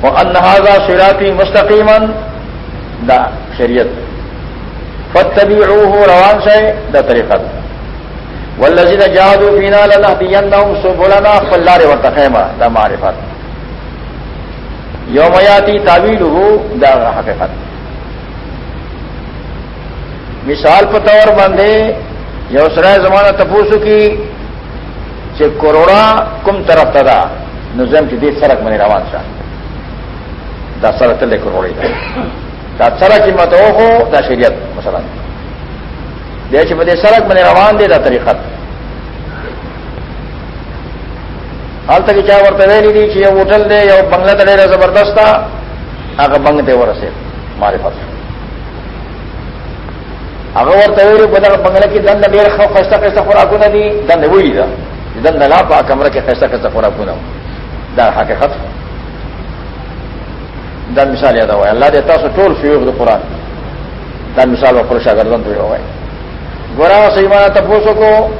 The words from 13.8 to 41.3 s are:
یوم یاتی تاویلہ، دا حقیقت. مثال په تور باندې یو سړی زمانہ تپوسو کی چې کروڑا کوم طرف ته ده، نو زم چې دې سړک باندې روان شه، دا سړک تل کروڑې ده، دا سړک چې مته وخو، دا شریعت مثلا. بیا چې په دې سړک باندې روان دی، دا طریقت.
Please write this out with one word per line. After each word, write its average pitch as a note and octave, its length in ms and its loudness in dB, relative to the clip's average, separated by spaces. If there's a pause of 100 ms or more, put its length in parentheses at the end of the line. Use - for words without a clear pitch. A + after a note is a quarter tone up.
یوم D#3 240 2 (160)
یاتی G3+ 300 4
تاویلہ، G3+ 560 2 (460)
دا C3+ 100 6 (280)
حقیقت. G2 300 -4 (3000)
مثال D#3 380 -2
په G#3 140 -4
تور G#3+ 280 4 (120)
باندې G#3 540 2 (580)
یو C#3+ 140 2 (100)
سړی F#3+ 300 4
زمانہ G3 320 4
تپوسو G#3 420 2
کی G#3+ 380 2 (1200)
چې D3+ 60 2 (180)
کروڑا F#3+ 680 4 (160)
کوم G3 240 -2
طرف D#3 260 4
ته C#3+ 80 4
ده، B2+ 180 4 (560)
نو B2+ 100 -2
زم D3 240 2
چې B2+ 140 -6
دې D3 180 -2
سړک C3+ 220 2
باندې A2 220 -2
روان G#2 260 0
شه، D2 100 -8 (1600)
دا A2+ 180 2
سړک A#2+ 200 2
تل A2+ 240 0
کروڑې F#2 340 -4
ده، - 120 -4 (880)
دا - 60 4 (140)
سړک G#3 260 4
چې G3 140 2
مته F3 240 2
وخو، A3+ 480 4
دا C#3+ 100 2
شریعت B2 320 0 (240)
مثلا. F#2 220 -6 (1500)
بیا C#3+ 120 2
چې F3 100 -2
په D#3+ 100 -2
دې E3+ 200 0
سړک A3 240 6
باندې F#3 240 4
روان G3+ 260 4
دی، G#3 100 2
دا E3+ 100 4
طریقت. B2 400 0 (3500)